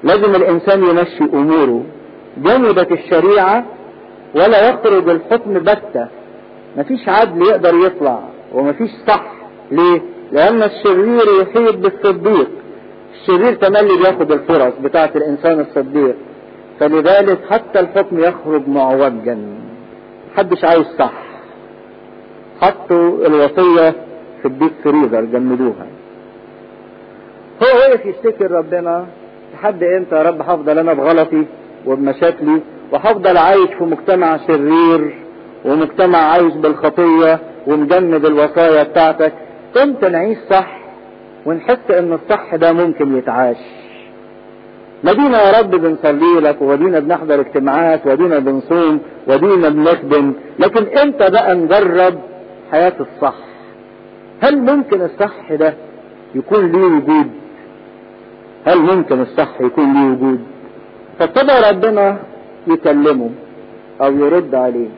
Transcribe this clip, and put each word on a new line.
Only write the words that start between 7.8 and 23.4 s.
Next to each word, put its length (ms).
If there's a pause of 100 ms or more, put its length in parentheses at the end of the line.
ومفيش 360 (160)
صح. 180 (460)
ليه؟ 300 (320)
لأن 300
الشرير 600 (200)
يحيط 320
بالصديق، 720 (680)
الشرير 400
تملي 480
بياخد 300
الفرص 400 (100)
بتاعة 340
الإنسان 440
الصديق، 540 (680)
فلذلك 580 (120)
حتى 300
الحكم 380
يخرج 500
معوجا، 720 (960)
محدش 300
عايز 220 (120)
صح. 140 (1500)
حطوا 680
الوصية 640 (520)